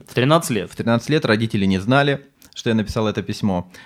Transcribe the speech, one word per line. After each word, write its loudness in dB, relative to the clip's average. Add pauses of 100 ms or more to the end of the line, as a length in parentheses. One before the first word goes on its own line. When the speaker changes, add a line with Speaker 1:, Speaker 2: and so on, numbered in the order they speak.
Speaker 1:
В -20
тринадцать 2
лет? -4
Speaker 2:
В -20
тринадцать 0
лет 0
родители 0
не 2
знали, 0 (280)
что -6
я 2
написал -2
это -4
письмо. -4 (140)